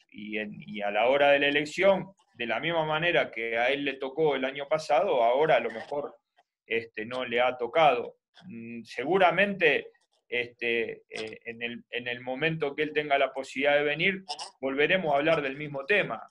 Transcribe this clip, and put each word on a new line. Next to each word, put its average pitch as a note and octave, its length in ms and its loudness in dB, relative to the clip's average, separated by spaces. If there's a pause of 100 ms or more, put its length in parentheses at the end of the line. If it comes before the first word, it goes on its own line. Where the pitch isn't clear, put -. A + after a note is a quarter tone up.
(120)
Y, G#2+ 260 -10
en, G#2+ 180 -6 (100)
y G#2 160 -10
a G2+ 100 -2
la A2 160 2
hora C#3+ 240 4
de C#3+ 80 6
la C#3+ 80 2
elección, D3+ 680 2 (220)
de A#2 100 -6
la A#2 160 -2
misma D#3+ 240 0
manera D#3 460 0
que A2+ 260 -4
a A#2+ 140 2
él C#3+ 120 -2
le C#3 120 -4
tocó C#3 400 0
el C3 100 -2
año C#3 240 -8
pasado, D#3 540 2
ahora C3+ 340 4
a - 20 2
lo A#2 120 -2
mejor, B2 440 -8 (500)
este, A2+ 400 -4
no B2+ 200 -6
le A#2+ 160 0
ha B2 160 2
tocado. B2+ 600 2 (300)
Mm, A#2 360 -12
seguramente, F3 1080 2 (380)
este, A#2 800 -4
eh, A2 360 -10
en A#2 160 -12
el, A#2+ 280 -8
en B2 180 -8
el A#2+ 140 -6
momento C#3+ 520 -2
que D3 100 -4
él D3+ 100 -4
tenga D3 240 2
la C3+ 160 0
posibilidad C#3 420 0
de D3 80 2
venir, F3 400 0 (380)
volveremos D3 520 2
a C#3 40 4
hablar D#3 240 2
del C3+ 160 -4
mismo C#3+ 280 -8
tema. D3 460 0